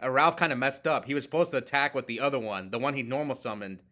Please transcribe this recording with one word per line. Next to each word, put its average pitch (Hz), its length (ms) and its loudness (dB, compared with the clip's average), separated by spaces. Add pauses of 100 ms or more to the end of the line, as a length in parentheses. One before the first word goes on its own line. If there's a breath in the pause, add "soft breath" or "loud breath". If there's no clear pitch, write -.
uh, 123 80 -2
Ralph 156 280 6
kinda 156 180 2
messed 135 300 0
up. 147 180 2
He 135 80 -6
was 143 120 0
supposed 165 260 0
to 139 80 -2
attack 143 360 0
with 131 120 -2
the 117 140 -6
other 139 180 2
one, 98 320 -4
the 117 80 -4
one 135 160 0
he 139 80 -4
normal 135 320 -2
summoned 101 580 -8